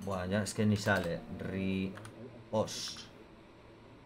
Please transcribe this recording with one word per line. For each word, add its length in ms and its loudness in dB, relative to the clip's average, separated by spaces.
bueno, 220 -2
ya 160 2
es 120 -4
que 120 4
ni 100 8
sale. 440 2
Ríos. 1700 -4